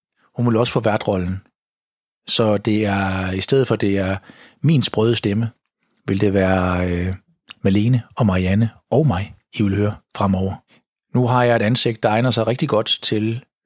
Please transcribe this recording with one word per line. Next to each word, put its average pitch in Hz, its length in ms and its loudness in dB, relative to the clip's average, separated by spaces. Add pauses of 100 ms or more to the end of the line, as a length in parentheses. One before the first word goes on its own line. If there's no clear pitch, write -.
(360)
Hun 120 120 0
vil 117 80 2
også 120 180 0
få 135 60 2
værtrollen. 98 600 -2 (880)
Så 107 300 2
det 107 280 0
er, 95 460 -2
i 95 100 -2
stedet 135 260 2
for, 113 80 2
det 98 220 0
er 95 200 -2 (440)
min 139 220 2
sprøde 113 320 0
stemme, 110 340 -2 (580)
vil 98 140 0
det 101 120 2
være, 92 580 0
øh, 90 220 -2 (480)
Malene 110 420 2 (120)
og 123 100 0
Marianne 95 440 2 (220)
og 147 160 2
mig, 98 280 -4 (180)
I 107 100 -2
vil 98 120 0
høre 104 200 0 (200)
fremover. 95 400 -2 (600)
Nu 123 120 2
har 123 160 2
jeg 120 120 4
et 110 60 2
ansigt, 113 420 0
der 117 60 4
egner 117 220 2
sig 110 160 0
rigtig 131 220 -2
godt 110 320 -2
til 113 420 -2 (220)